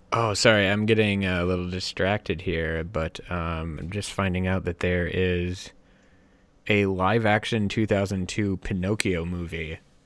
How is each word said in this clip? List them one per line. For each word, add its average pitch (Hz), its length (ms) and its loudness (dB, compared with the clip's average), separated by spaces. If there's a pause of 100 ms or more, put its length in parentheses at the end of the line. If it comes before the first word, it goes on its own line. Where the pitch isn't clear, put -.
(120)
Oh, 117 220 2
sorry, 104 340 6
I'm 104 180 2
getting 104 380 4
a 92 200 0
little 90 260 0
distracted 92 720 -2
here, 82 400 -2
but, 80 380 -6 (100)
um, 82 500 -4
I'm 82 100 -8
just 101 220 -6
finding 92 340 0
out 92 180 0
that 87 160 -4
there 90 260 0
is 90 640 -2 (1000)
a 101 180 4
live-action 104 840 2
two 110 180 0
thousand 98 420 0
two 101 280 -2
Pinocchio 92 680 -2
movie 82 540 -6 (280)